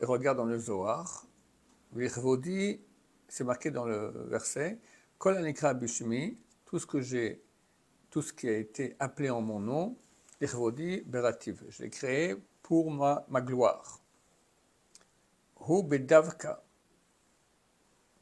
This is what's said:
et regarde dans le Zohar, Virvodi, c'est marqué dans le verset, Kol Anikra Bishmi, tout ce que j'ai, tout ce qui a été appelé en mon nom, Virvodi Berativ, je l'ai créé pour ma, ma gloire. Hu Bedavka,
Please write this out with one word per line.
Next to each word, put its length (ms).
et 40
regarde 340
dans 60
le 140
Zohar, 680
Virvodi, 880
c'est 160
marqué 260
dans 140
le 240
verset, 500
Kol 200
Anikra 360
Bishmi, 640
tout 140
ce 60
que 140
j'ai, 420
tout 120
ce 120
qui 160
a 80
été 420
appelé 300
en 100
mon 220
nom, 340
Virvodi 640
Berativ, 640
je 140
l'ai 60
créé 460
pour 300
ma, 380
ma 100
gloire. 600
Hu 180
Bedavka, 800